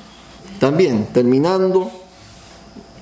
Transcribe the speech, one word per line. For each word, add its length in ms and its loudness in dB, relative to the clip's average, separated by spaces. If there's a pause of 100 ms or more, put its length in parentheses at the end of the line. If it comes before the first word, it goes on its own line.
(600)
también 500 2
terminando 800 0 (1120)